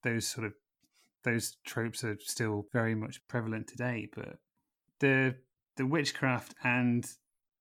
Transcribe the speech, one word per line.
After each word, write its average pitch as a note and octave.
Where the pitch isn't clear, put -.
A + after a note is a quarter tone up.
those A#2
sort A2
of, G2+
those A#2
tropes A2+
are G#2+
still G#2+
very A2+
much A2
prevalent A2
today, A#2+
but -
the, C3
the C3+
witchcraft C3+
and B2